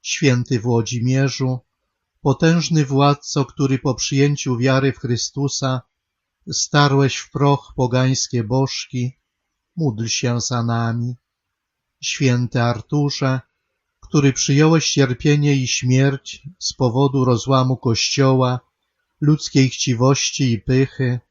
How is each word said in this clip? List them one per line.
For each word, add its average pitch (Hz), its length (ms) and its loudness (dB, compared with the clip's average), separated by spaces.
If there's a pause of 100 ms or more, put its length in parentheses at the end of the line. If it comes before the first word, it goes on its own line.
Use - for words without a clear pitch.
Święty 123 580 0
Włodzimierzu, 123 1000 -2 (600)
potężny 156 640 2
władco, 139 600 0
który 135 340 -2
po 131 160 -2
przyjęciu 139 600 0
wiary 131 360 2
w - 60 -12
Chrystusa 131 840 -4 (720)
starłeś 139 640 2
w - 140 -14
proch 143 460 0
pogańskie 127 680 -2
bożki, 127 680 -4 (640)
módl 113 300 -2
się 120 340 -2
za 120 220 -4
nami. 117 540 -4 (840)
Święty 123 600 -2
Arturze, 131 800 -2 (680)
który 139 220 4
przyjąłeś 151 600 2
cierpienie 143 600 2
i 131 120 0
śmierć 131 760 0 (160)
z - 140 -8
powodu 131 520 0
rozłamu 127 520 2
Kościoła, 127 840 0 (600)
ludzkiej 143 500 2
chciwości 131 840 0
i 107 80 -2
pychy 127 600 0 (100)